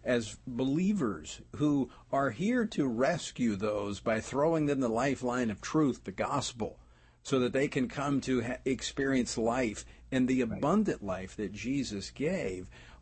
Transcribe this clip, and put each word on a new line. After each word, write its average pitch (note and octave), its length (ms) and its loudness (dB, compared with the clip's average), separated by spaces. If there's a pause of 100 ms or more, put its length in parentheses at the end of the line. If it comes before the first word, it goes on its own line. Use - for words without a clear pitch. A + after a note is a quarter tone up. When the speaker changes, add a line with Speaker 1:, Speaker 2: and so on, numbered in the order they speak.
Speaker 1:
as A#2 340 0 (100)
believers C3+ 920 0 (160)
who C#3+ 340 2 (200)
are C#3 200 2
here A3 360 2
to C#3+ 200 0
rescue B2 680 2
those G2+ 440 -2
by A2+ 200 0
throwing D3+ 460 2
them C#3+ 140 2
the B2 100 2
lifeline B2 640 0
of G2 100 -8
truth, D3 420 2
the G2 80 -8
gospel, A2+ 680 -2 (420)
so - 160 0
that B2 160 2
they C3+ 140 2
can B2+ 200 -2
come C#3 340 -2
to B2+ 200 0
ha-, A#2+ 240 -6
experience C3+ 720 0
life A#2 480 0 (260)
and B2+ 160 2
the B2+ 140 2
Speaker 2:
Right. A2 160 -2
Speaker 1:
abundant E3 460 2
life F#2+ 320 -6
that G2 160 -4
Jesus A2 580 -4
gave. B2+ 580 -4 (340)